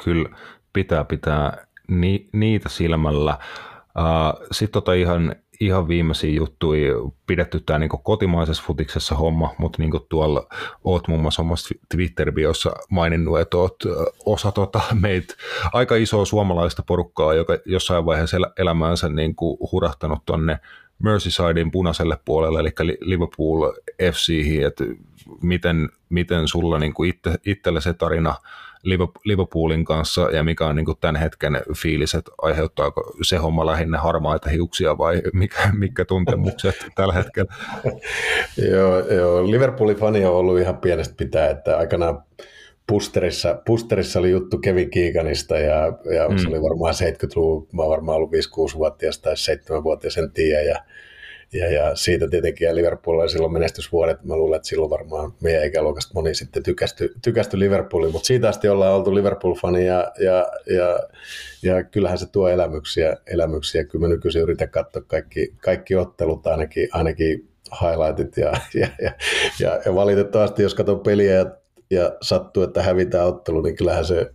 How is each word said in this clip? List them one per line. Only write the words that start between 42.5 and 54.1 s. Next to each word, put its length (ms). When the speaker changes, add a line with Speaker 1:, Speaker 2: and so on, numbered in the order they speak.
Speaker 2:
Pusterissa, 800
Pusterissa 540
oli 120
juttu 260
Kevin 320
Keeganista 680
ja, 340
ja 140
Speaker 1:
Mm. 80
Speaker 2:
se 100
oli 140
varmaan 320
seitkytluvun, 800
mä 100
oon 100
varmaan 240
ollut 160
viisi, 180
kuusivuotias 680
tai 180
seitsemänvuotias, 800
en 140
tiedä. 300
Ja, 180
ja, 180
ja 240
siitä 340
tietenkin, 360
ja 100
Liverpoolilla 520
silloin 260
menestysvuodet, 720